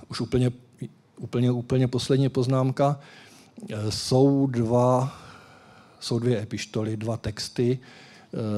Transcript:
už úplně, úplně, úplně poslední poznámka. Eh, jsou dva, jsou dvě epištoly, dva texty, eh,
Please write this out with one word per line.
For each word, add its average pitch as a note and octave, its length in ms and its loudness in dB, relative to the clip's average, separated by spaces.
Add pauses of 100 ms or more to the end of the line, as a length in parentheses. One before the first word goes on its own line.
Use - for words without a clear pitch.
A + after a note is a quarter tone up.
už - 120 -8
úplně, B2 300 0 (640)
úplně, B2 340 0
úplně B2 360 2
poslední C3 420 2
poznámka. C3+ 720 0 (680)
Eh, G#2+ 220 -4
jsou C#3 560 4
dva, B2 720 2 (800)
jsou A#2+ 200 -2
dvě A#2 220 0
epištoly, A2 560 -6
dva A2 200 -4
texty, B2 600 -2
eh, - 580 -18 (200)